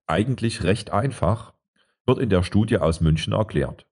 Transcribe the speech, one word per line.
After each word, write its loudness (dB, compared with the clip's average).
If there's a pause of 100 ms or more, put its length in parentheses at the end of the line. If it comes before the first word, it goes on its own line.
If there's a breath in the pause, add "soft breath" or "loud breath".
eigentlich -2
recht -2
einfach, -2 (540)
wird 4
in -2
der 4
Studie 2
aus 0
München 2
erklärt. -2